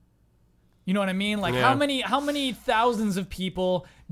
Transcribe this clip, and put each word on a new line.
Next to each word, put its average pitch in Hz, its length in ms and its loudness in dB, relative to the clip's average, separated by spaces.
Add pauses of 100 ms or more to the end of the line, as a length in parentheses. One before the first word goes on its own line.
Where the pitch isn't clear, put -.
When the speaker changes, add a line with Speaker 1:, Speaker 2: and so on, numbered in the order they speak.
(840)
Speaker 1:
You 185 100 0
know 202 60 2
what 196 80 0
I 185 60 -2
mean? 208 260 -2
Like, 175 140 0
Speaker 2:
Yeah. 127 140 2
Speaker 1:
how 269 60 6
many, 277 260 0
how 220 200 0
many 285 320 -2
thousands 220 640 0
of 190 120 -4
people 185 580 -2 (240)